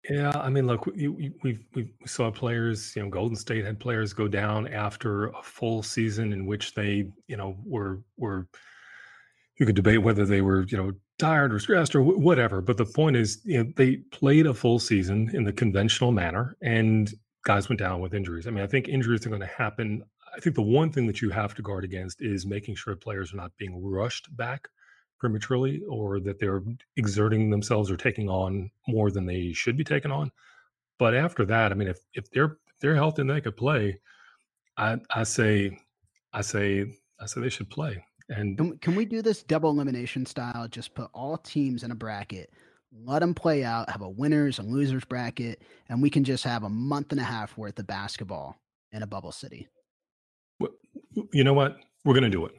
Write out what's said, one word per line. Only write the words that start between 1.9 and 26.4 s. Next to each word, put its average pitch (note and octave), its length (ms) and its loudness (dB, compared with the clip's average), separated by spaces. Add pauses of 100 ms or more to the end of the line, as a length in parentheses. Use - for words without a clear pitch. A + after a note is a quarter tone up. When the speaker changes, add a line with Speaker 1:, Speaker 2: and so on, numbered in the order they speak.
Speaker 1:
saw A#2 240 -2
players, A#2 680 -4
you G#2 60 -4
know, G2+ 80 -6
Golden G#2+ 260 -2
State A2 300 -4
had G#2+ 140 -6
players A2 340 -2
go G#2+ 140 0
down G#2+ 400 0
after G#2 640 -4
a - 120 -12
full A2+ 400 -4
season A2 500 -2
in F#2+ 140 -4
which G#2 300 -6
they, G2+ 360 -2 (160)
you B2 80 -8
know, G2 300 -8
were, G2+ 380 -6 (120)
were G2 320 -6 (1080)
you C#3+ 80 6
could G#2+ 100 4
debate G#2 280 8
whether G2+ 220 4
they G2 160 4
were, F#2+ 260 4
you G#2 100 -4
know, F#2+ 140 -2 (260)
tired D3 360 4
or G#2 60 0
stressed E3 360 2
or C3+ 60 8
wh-, F3 180 6
whatever. B2 420 4
But A2 160 2
the A2+ 80 4
point D3+ 300 4
is, A2 300 2
you C3+ 180 2
know, C3 120 -2
they C3 220 6 (140)
played D3+ 340 6
a C3+ 80 2
full A#2 260 4
season G#2 540 2
in C#3 100 0
the G2+ 100 0
conventional A2 580 2
manner, F#2+ 500 0
and A2 520 2 (320)
guys G2+ 240 4
went A2 100 0
down F#2 220 -2
with F#2 120 -6
injuries. F2 340 -6
I A#2 40 -6
mean, G2+ 120 -2
I G2+ 40 -4
think C3 200 0
injuries A#2 380 2
are A2+ 40 -4
gonna G2 160 -6
happen. G#2+ 580 -4 (320)
I - 40 -12
think - 160 0
the A#2 60 0
one C#3 300 4
thing B2 160 0
that G2+ 140 -4
you G#2+ 80 0
have G#2 260 -4
to A#2+ 60 -12
guard G2 240 -6
against F#2 360 -10
is G2 240 -4
making G2+ 300 -6
sure G2+ 200 -8
players G2 380 -8
are G2 40 -10
not F2 200 -12
being F#2 240 -10
rushed G2 540 -4
back A#2+ 320 -8 (500)
prematurely B2+ 720 -2
or G2+ 300 -4
that F#2+ 200 -4
they're G2 220 0 (360)